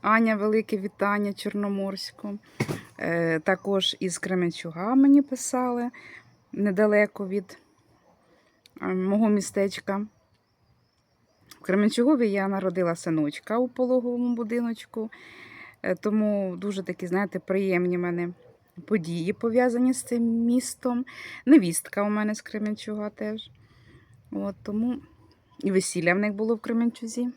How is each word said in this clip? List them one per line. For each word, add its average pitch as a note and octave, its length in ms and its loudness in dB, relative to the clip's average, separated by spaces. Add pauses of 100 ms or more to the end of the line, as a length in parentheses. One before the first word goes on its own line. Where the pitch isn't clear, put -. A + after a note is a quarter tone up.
Аня, A3 340 4
велике G#3+ 400 0
вітання G3+ 560 -2
Чорноморську. G3+ 1040 -6 (600)
Е, E3 420 0
також G3 600 0
із F3+ 180 -4
Кременчуга F3 760 -2
мені C#4 280 8
писали, B3 680 -2 (640)
недалеко G#3 760 2
від, F#3 300 -6 (1200)
е, - 40 -6
мого G3 420 2
містечка. G3+ 800 0 (1500)
В - 20 -20
Кременчугові A3+ 680 2
я G3 180 0
народила F#3 480 0
синочка D#3+ 640 -2
у B3 100 0
пологовому B3 680 0
будиночку, A#3 760 -4 (720)
е, F#3 120 0
тому G3+ 600 0
дуже F#3+ 260 -6
такі, F3+ 240 -8
знаєте, F#3 320 -2
приємні F3+ 580 0
в F3 40 0
мене F3 280 -2 (520)
події E3+ 520 -2
пов'язані B3 600 2
з B3 100 -4
цим A#3+ 200 -2
містом. A#3+ 840 0 (420)
Невістка G3+ 560 4
у G#3 80 0
мене G#3+ 240 0
з G#3+ 60 -12
Кременчуга G#3+ 720 -6
теж. G#3+ 400 -8 (800)
От, G3 320 -6
тому A3+ 340 -2 (600)
і G3 120 0
весілля F3+ 440 2
в F#3+ 40 0
них G#3 140 0
було A3 220 0
в A3 60 -6
Кременчузі. A#3 760 -2